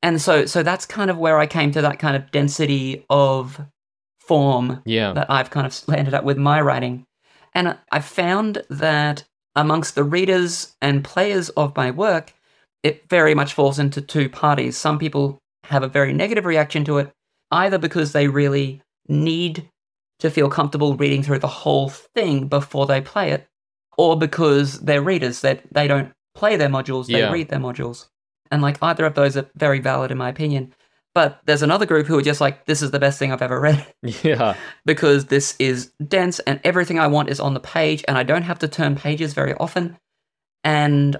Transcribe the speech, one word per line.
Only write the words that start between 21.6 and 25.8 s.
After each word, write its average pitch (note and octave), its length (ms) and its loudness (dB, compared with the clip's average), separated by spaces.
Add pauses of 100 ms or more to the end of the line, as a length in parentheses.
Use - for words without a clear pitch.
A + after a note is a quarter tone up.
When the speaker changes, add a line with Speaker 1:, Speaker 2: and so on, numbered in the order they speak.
Speaker 1:
thing D3 560 -2
before C#3+ 400 -2
they C3+ 160 2
play D3 300 -4
it, C#3+ 140 -4 (520)
or E3 180 4
because C#3+ 640 2
they're C#3+ 220 2
readers, C#3+ 380 -2
that C3+ 220 0 (100)
they D3 160 2